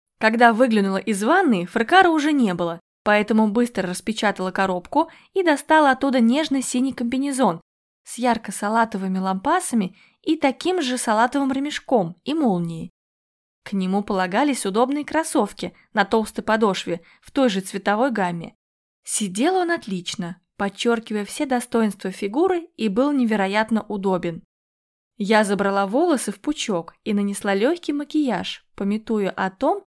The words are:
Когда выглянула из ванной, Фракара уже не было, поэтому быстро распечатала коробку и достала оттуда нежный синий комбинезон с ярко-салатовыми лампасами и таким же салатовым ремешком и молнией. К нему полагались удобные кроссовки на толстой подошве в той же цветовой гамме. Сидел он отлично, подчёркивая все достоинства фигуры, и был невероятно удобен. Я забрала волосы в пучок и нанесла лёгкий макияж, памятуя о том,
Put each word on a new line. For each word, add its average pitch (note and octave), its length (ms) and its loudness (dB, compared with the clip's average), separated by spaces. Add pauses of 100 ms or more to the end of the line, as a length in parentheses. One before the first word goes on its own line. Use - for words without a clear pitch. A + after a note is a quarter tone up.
(180)
Когда A#3 340 6
выглянула G#3 460 2
из G3+ 240 -4
ванной, B3 440 2
Фракара E4+ 420 4
уже D#4 240 2
не A#3 200 2
было, E3+ 280 -4 (240)
поэтому G#3+ 440 4
быстро G#3 400 0
распечатала F#3+ 640 -4
коробку F#3+ 580 -2 (260)
и G4 100 0
достала D4+ 480 4
оттуда C4+ 280 0
нежный C4+ 420 2
синий B3+ 300 -2
комбинезон B3+ 680 -2 (440)
с - 140 -14
ярко-салатовыми A3 1000 -2
лампасами A3+ 760 -2 (260)
и D#4 140 0
таким D#4+ 460 0
же B3 160 -2
салатовым B3 540 0
ремешком C4 720 -2
и C#4 100 -2
молнией. F3 560 -2 (760)
К - 80 -16
нему F#3+ 300 0
полагались G3+ 640 0
удобные B3+ 380 0
кроссовки C4+ 680 -2 (200)
на G#3 120 2
толстой A3 380 -2
подошве G3+ 580 -2 (200)
в - 100 -20
той C4 180 2
же F#3+ 120 -2
цветовой G#3 500 -2
гамме. F3+ 460 -4 (480)
Сидел A3 520 0
он F4 140 0
отлично, F3+ 720 -6 (160)
подчёркивая G#3+ 680 -2
все D4 220 -6
достоинства A#3 640 -2
фигуры, E4 640 -2
и A3 120 0
был C4 240 2
невероятно A3 720 0
удобен. F#3 600 -4 (760)
Я G#3+ 280 2
забрала G3 420 0
волосы C4 460 0
в - 80 -20
пучок F#3+ 540 -4 (100)
и G#3+ 100 -2
нанесла G3+ 400 -2
лёгкий D4 380 0
макияж, C#4+ 840 -4
памятуя G#3 560 -2
о F#3+ 200 -4
том, E4 420 -2